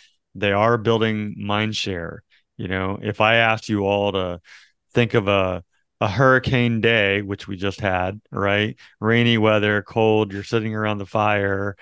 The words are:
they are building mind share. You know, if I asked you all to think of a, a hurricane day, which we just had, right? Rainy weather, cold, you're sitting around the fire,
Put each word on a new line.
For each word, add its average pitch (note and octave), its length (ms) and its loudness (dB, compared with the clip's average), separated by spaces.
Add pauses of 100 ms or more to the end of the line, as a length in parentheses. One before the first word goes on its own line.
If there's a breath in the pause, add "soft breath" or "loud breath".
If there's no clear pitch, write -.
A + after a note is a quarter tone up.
(360 loud breath)
they G2+ 160 0
are A2 260 2
building G#2+ 600 0
mind G#2 380 -2
share. E2+ 480 -8 (340 soft breath)
You G#2+ 100 -8
know, F#2+ 360 -4
if G#2+ 180 -4
I A2 140 4
asked A2+ 340 2
you G#2 160 0
all G2+ 280 0
to F2+ 260 -4 (540 loud breath)
think A#2+ 220 2
of G#2 120 2
a, F#2 360 0 (360)
a G#2+ 80 0
hurricane B2 760 2
day, G#2 420 2
which G2 240 -8
we G2 100 -8
just F#2+ 240 -4
had, F#2+ 400 -2 (100)
right? G2+ 440 -2 (240 loud breath)
Rainy A#2 400 2
weather, G#2 420 2
cold, A2 500 0
you're G2 120 -10
sitting A2 320 -4
around G#2+ 240 -4
the G2 80 -10
fire, G2+ 760 0